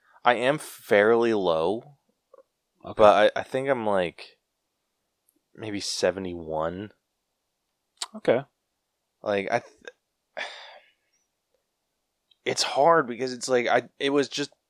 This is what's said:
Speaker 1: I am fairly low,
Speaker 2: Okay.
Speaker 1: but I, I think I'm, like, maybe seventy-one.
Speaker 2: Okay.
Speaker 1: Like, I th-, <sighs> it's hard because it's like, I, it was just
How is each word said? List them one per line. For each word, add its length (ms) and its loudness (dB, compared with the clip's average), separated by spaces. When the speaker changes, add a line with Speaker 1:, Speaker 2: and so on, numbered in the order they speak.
Speaker 1:
I 100 6
am 240 0
fairly 760 2
low, 600 -2
Speaker 2:
Okay. 120 -12
Speaker 1:
but 400 8
I, 40 -6
I 20 -6
think 260 -6
I'm, 180 -2
like, 520 -4
maybe 260 -10
seventy-one. 1120 -4
Speaker 2:
Okay. 240 0
Speaker 1:
Like, 280 -4
I 100 -2
th-, 840 -20
<sighs> 0 -
it's 160 -4
hard 440 2
because 280 -8
it's 140 -12
like, 200 0
I, 140 2
it 120 -2
was 180 0
just 220 -8